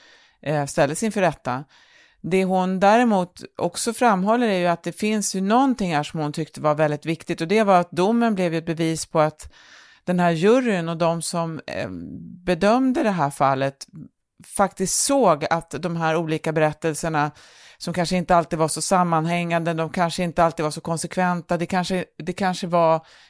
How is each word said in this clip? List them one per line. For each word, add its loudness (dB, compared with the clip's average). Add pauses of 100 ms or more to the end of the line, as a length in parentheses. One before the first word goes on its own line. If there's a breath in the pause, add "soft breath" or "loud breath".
(420 soft breath)
eh, -2
ställdes 0
inför -2
rätta. -2 (580 soft breath)
Det 0
hon 0
däremot 4 (140)
också -4
framhåller 2
är 0
ju 0
att -2
det -6
finns -2
ju -2
någonting 2
här 0
som -8
hon -4
tyckte -8
var 2
väldigt 0
viktigt, -4
och -2
det 2
var 4
att -2
domen 2
blev 0
ju -2
ett -6
bevis -2
på 0
att -2 (520 soft breath)
den 0
här 4
juryn 2
och -6
de 0
som, -6
eh, -6 (560)
bedömde 2
det 2
här 0
fallet -2 (720)
faktiskt 0
såg 4
att -4
de -4
här 0
olika -2
berättelserna, -2 (460 soft breath)
som -8
kanske 0
inte 2
alltid 2
var 2
så -6
sammanhängande, 0
de -4
kanske -2
inte 0
alltid 0
var -2
så -12
konsekventa, -2
det -4
kanske, -2 (120)
det -8
kanske -4
var 2 (240 soft breath)